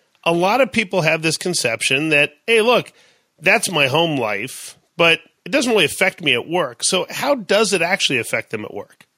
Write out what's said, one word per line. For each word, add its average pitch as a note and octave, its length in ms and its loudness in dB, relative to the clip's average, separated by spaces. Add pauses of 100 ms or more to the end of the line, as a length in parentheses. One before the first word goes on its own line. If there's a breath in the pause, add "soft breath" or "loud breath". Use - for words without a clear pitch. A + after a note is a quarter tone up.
(240)
a E3+ 100 2
lot F#3+ 280 2
of B3 100 0
people G3 300 -2
have D#3+ 200 2
this D#3 160 0
conception C#3 720 -2
that, D3 240 2 (140)
"Hey, A3+ 140 4
look, A3 300 2 (480 soft breath)
that's G3 300 0
my D3+ 160 0
home D3+ 320 0
life, G#2+ 580 -6 (220)
but E3 220 4 (260)
it F3 60 -14
doesn't B3+ 200 0
really G3 140 4
affect - 360 -2
me C#3+ 120 2
at A#2 140 -2
work." D3+ 360 -4
So F3+ 260 -2
how C#4 240 -2
does G#3 400 0
it F3 80 2
actually E3 380 -2
affect A2+ 320 -6
them G#2+ 120 -6
at - 100 -12
work? - 340 -16 (100)